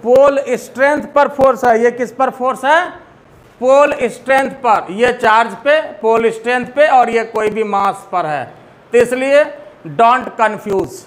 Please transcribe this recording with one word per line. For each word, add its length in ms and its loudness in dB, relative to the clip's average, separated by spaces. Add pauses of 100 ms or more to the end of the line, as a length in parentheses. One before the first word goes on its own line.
Pole 360 4 (100)
strength 640 -2
पर 160 2
force 360 0
है। 180 2
ये 100 2
किस 180 -8
पर 200 -2
force 340 -6
है, 240 0 (720)
Pole 320 4 (100)
strength 540 -2
पर, 340 0
ये 220 0
charge 400 0 (100)
पे, 180 2 (200)
pole 300 0
strength 360 -4
पे, 220 2
और 200 4
ये 160 -2
कोई 240 -4
भी 160 -4
mass 460 -4
पर 140 -2
है, 180 -6 (500)
तो 40 4
इसलिए 460 2 (480)
don't 360 2 (100)
confuse। 580 -2 (120)